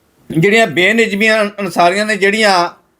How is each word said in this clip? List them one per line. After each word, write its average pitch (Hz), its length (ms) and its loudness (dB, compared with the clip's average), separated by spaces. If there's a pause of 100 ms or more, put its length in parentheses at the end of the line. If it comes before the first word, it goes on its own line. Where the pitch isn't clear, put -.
(300)
ਜਿਹੜੀਆਂ 202 360 2
ਬੇਨਿਯਮੀਆਂ 208 800 0 (220)
ਉਸਾਰੀਆਂ 180 400 0
ਨੇ, 214 100 -4
ਜਿਹੜੀਆਂ 196 520 0 (320)